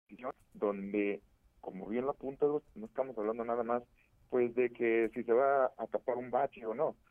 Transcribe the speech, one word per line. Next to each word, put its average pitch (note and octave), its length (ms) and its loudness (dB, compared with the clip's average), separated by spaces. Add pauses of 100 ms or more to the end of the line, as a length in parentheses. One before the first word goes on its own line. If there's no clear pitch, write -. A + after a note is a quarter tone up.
decisión, B2+ 240 -10 (220)
donde, F3+ 680 -2 (400)
como F#2 260 -10
bien A#2+ 180 -2
lo C#3 60 0
apuntas, C#3 380 0 (260)
no G#2+ 100 -10
estamos C3 320 -6
hablando A2+ 280 -2
nada A#2+ 180 0
más, A#2+ 200 -2 (460)
pues, A#2+ 260 2
de A#2+ 160 2
que A#2 420 2
si A#2+ 100 -4
se A2+ 100 2
va C3+ 320 6 (120)
a A2+ 100 -6
tapar - 300 -2
un B2 140 -8
bache B2+ 340 0
o A2 80 -2
no, C3 220 0 (160)